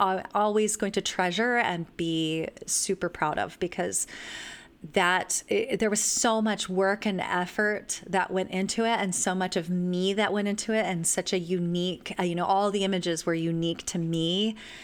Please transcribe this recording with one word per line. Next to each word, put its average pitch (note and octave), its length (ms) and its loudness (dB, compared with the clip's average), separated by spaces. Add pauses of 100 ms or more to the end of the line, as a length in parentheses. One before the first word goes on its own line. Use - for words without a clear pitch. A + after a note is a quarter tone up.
al-, F#3+ 240 0 (100)
always G#3 420 2
going G3 160 -2
to G3 80 0
treasure G3 580 0
and E3+ 380 -2
be D#3+ 520 -2 (180)
super - 420 -2
proud D#3 300 -2
of, - 220 -4
because - 460 -2 (840)
that, F3+ 560 2
it, G#3+ 300 2
there G#3+ 120 2
was G#3 100 0
so A3 420 2
much G#3+ 260 0
work F#3+ 380 2
and F#3+ 140 0
effort G3+ 840 -2
that F3+ 240 0
went F#3 200 0
into G3 340 0
it, A3+ 140 2
and F#3 160 0
so F#3+ 200 0
much F#3 200 -2
of E3+ 160 -2
me F3+ 440 2
that G#3 180 2
went G3+ 160 0
into G#3 240 -2
it, A3 140 2
and E3+ 200 -2
such - 260 0
a F#3+ 60 2
unique, F3 800 -2
uh, F#3 60 2
you F3 100 0
know, F3 120 0
all G3 240 4
the G3 140 0
images F3 400 0
were E3+ 100 0
unique E3 520 0
to - 120 -4
me E3+ 580 0 (280)